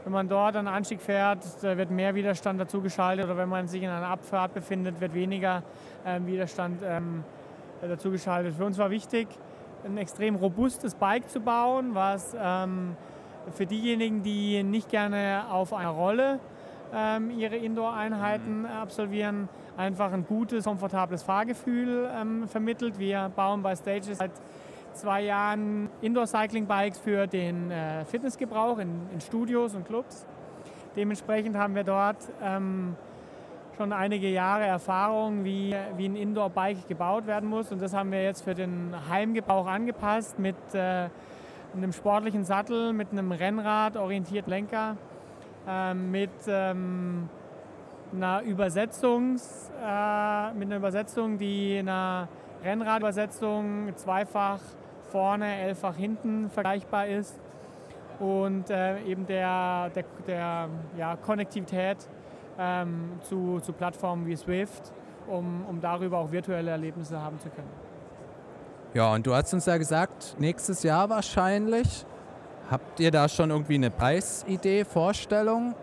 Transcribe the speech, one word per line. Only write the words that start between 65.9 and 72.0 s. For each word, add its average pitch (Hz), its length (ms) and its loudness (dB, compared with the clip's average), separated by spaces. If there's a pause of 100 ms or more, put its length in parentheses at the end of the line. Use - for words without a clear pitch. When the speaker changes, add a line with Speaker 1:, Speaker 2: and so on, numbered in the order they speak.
Speaker 1:
auch 160 120 0
virtuelle 170 400 0
Erlebnisse 160 500 -4
haben 151 200 -6
zu - 80 -12
können. 147 220 -10 (1200)
Speaker 2:
Ja, 113 200 6
und 110 140 2
du 127 80 4
hast 139 180 4
uns 185 140 2
ja 175 100 6
gesagt, 160 600 0
nächstes 170 460 0
Jahr 170 260 6
wahrscheinlich. 214 960 2 (640)